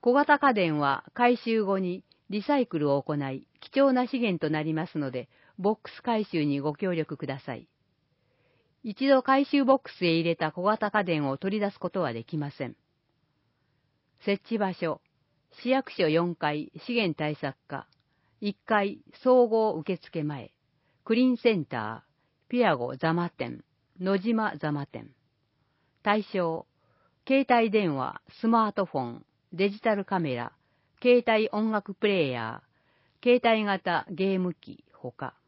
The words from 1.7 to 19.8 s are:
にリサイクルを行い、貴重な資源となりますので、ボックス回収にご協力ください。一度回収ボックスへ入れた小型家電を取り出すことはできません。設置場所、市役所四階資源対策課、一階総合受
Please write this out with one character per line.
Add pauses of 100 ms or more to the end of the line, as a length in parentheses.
に (260)
リ
サ
イ
ク
ル
を
行
い、 (120)
貴
重
な
資
源
と
な
り
ま
す
の
で、 (280)
ボ
ッ
ク
ス
回
収
に
ご
協
力
く
だ
さ
い。 (1160)
一
度
回
収
ボ
ッ
ク
ス
へ
入
れ
た
小
型
家
電
を
取
り
出
す
こ
と
は
で
き
ま
せ
ん。 (1500)
設
置
場
所、 (600)
市
役
所
四
階 (160)
資
源
対
策 (140)
課、 (540)
一
階 (240)
総
合
受